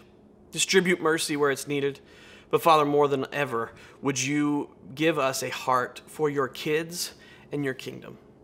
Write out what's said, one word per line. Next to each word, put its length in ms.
distribute 480
mercy 360
where 140
it's 160
needed. 320
But 140
Father, 220
more 240
than 240
ever, 400
would 220
you 480
give 240
us 240
a 80
heart 560
for 240
your 160
kids 680
and 140
your 100
kingdom? 440